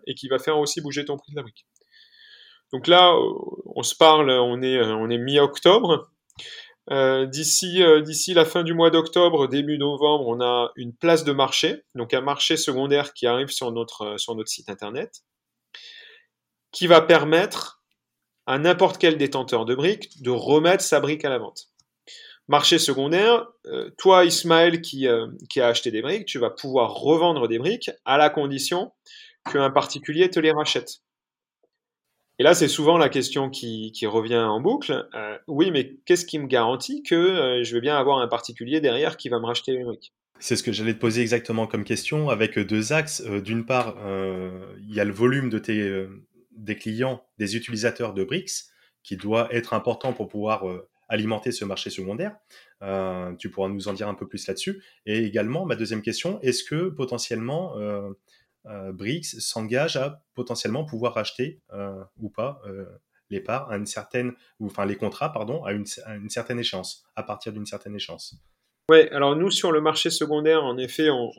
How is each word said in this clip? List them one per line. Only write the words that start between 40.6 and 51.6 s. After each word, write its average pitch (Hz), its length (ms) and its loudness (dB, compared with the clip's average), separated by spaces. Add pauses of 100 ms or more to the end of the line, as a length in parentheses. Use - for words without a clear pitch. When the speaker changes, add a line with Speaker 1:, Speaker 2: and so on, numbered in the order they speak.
Speaker 2:
que 117 80 -4
j'allais 110 220 -2
te 110 60 -8
poser 117 220 0
exactement 113 460 -2
comme 104 160 -6
question, 147 460 -4
avec, 110 280 0
euh, 104 60 0
deux 107 300 -2
axes. 156 320 -4
Euh, 101 160 -4
d'une 113 240 -6
part, 117 300 -2 (100)
euh, 95 680 -8 (140)
il 107 60 -14
y 104 80 -2
a - 20 2
le 101 80 -2
volume 127 380 0
de 107 100 -4
tes, 107 220 -4
euh, 95 260 -4 (440)
des 107 260 -10
clients, 120 480 -6 (140)
des 104 180 -4
utilisateurs 113 560 -4
de 95 100 -2
brix, - 460 -8 (340)
qui 98 140 -10
doit 113 340 -2
être 117 220 -4
important 117 400 -4
pour 107 160 -8
pouvoir, 104 400 -4
euh, 90 180 -12 (220)
alimenter 110 420 -2
ce - 140 -8